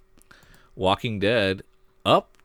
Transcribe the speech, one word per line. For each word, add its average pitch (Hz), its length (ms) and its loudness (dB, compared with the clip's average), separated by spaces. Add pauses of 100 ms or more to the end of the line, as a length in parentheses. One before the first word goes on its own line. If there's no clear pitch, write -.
(760)
Walking 98 440 -2
Dead 98 440 0 (420)
up 156 400 2